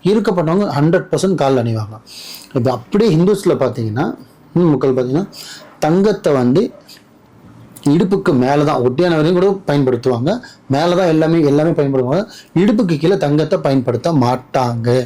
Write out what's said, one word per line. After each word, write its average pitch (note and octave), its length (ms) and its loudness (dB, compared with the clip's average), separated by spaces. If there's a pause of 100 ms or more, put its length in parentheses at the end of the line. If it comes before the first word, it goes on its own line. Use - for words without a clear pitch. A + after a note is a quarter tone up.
(100)
இருக்கப்பட்டவங்க G3 560 0 (100)
ஹண்ட்ரட் D#3+ 360 0
பர்சன்ட் E3+ 280 -2
கால்ல C3+ 240 2
அணிவாங்க. A2 320 -6 (600)
இப்ப B2 180 0
அப்படியே G#3 380 0
ஹிந்துஸ்ல F#3 480 2
பாத்தீங்கன்னா, A#2 420 -4 (480)
ஹிந்து E3+ 200 2
மக்கள் C3+ 260 2
பாத்தீங்கன்னா C3 280 -2 (600)
தங்கத்தை F#3+ 540 2
வந்து B2+ 220 2 (1300)
இடுப்புக்கு F#3 380 0 (120)
மேல C#3+ 240 2
தான், C3+ 180 -2
ஒட்டியான D#3+ 320 0
வரையும் E3+ 220 2
கூட G3 100 2 (180)
பயன்படுத்துவாங்க, B2+ 600 0 (440)
மேல F3 260 2
தான் F3 120 2
எல்லாமே, D#3+ 380 2
எல்லாமே D3+ 280 2
பயன்படுத்துவாங்க. C#3 460 0 (380)
இடுப்புக்கு G#3 400 2
கீழே F#3+ 240 0
தங்கத்தை D3+ 400 0
பயன்படுத்த B2+ 420 0 (160)
மாட்டாங்க. B2 640 -2 (180)